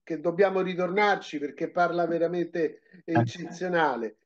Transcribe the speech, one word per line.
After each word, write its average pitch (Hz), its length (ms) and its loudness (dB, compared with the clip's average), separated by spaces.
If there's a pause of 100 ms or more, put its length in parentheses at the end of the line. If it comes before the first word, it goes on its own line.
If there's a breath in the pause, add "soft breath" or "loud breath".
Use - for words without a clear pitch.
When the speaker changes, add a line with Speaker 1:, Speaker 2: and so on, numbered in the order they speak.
Speaker 1:
che 160 160 -6
dobbiamo 190 400 2
ritornarci 180 800 0
perché 147 320 -6
parla 175 340 2
veramente 165 760 -2 (240 soft breath)
Speaker 2:
Eh. 165 120 -4
Speaker 1:
eccezionale. 170 1080 0